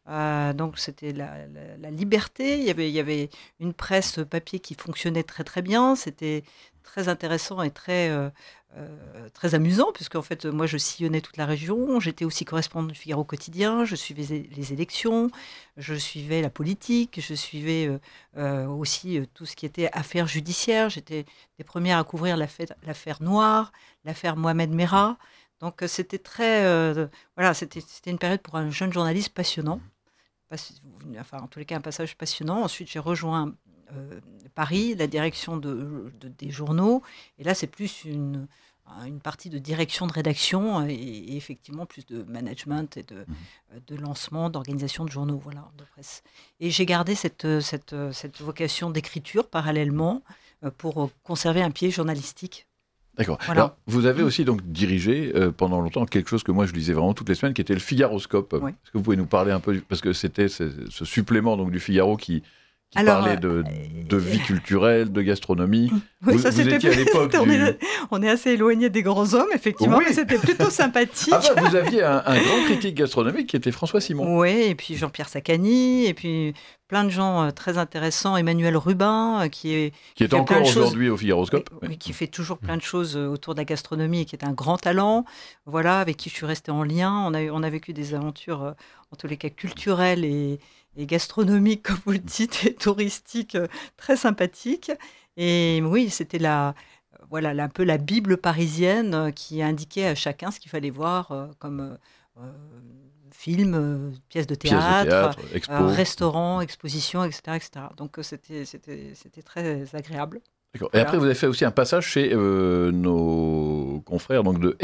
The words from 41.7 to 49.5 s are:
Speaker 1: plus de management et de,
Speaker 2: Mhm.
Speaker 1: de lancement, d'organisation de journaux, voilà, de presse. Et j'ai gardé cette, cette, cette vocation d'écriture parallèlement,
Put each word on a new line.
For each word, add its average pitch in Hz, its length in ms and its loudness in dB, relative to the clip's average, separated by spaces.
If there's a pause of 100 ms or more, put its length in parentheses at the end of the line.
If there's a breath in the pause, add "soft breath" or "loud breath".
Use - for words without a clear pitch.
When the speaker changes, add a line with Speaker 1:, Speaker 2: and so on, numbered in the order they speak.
Speaker 1:
plus - 200 -20
de 117 180 -12
management 127 720 -10
et - 60 -12
de, 104 140 -20
Speaker 2:
Mhm. 87 680 -18
Speaker 1:
de 147 100 -14
lancement, 147 540 -8
d'organisation 139 540 -8
de 156 60 -8
journaux, 143 320 -6
voilà, 143 260 -18 (100)
de 143 60 -20
presse. - 380 -20 (380 soft breath)
Et 170 100 -4
j'ai 180 160 0
gardé 175 280 0
cette, 156 460 -2
cette, 147 340 -8 (180)
cette - 280 -14
vocation 156 500 -6
d'écriture 156 580 -4
parallèlement, 156 720 0 (420 soft breath)